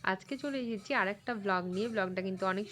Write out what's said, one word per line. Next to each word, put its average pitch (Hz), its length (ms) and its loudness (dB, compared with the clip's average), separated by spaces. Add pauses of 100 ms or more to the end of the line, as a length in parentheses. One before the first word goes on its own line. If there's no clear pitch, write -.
(120)
আজকে 190 220 -2 (100)
চলে 277 220 -2
এসেছি 220 260 -4 (100)
আরেকটা 220 300 0 (120)
ব্লগ 190 180 4 (140)
নিয়ে। 214 180 0
ব্লগটা 185 340 0
কিন্তু 190 240 -2
অনেক 202 200 0